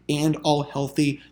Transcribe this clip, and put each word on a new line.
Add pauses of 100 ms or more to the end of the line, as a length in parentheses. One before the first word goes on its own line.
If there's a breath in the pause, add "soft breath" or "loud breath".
and
all
healthy. (100)